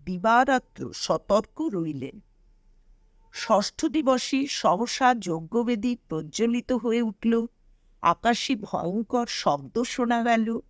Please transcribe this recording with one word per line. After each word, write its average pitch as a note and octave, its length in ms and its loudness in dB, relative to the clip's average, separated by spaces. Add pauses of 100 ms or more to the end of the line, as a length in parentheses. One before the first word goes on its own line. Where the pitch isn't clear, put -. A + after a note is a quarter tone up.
দিবারাত্র A3+ 880 2
সতর্ক - 680 0
রইলেন। D#3+ 580 -6 (1160)
ষষ্ঠ - 520 0
দিবসে C4+ 640 0
সহসা A#3+ 720 2
যজ্ঞবেদী G#3+ 760 -2 (140)
প্রজ্বলিত G#3 640 -2
হয়ে A#3 300 0
উঠল। A3+ 460 0 (540)
আকাশে A3+ 540 2
ভয়ঙ্কর G#3 760 -2
শব্দ C#3+ 540 -2
শোনা A#3+ 400 0
গেল A3+ 360 0 (100)